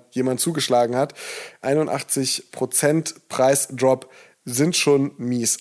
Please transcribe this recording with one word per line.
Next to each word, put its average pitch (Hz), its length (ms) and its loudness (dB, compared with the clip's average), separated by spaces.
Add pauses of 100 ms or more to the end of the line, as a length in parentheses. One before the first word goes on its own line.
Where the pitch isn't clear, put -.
(120)
jemand 127 280 -2
zugeschlagen 123 560 0
hat. 139 200 -2 (460)
Einundachtzig 139 880 -2
Prozent 151 640 0 (120)
Preisdrop 131 800 2 (380)
sind 131 300 0
schon 143 420 2
mies. 120 440 -2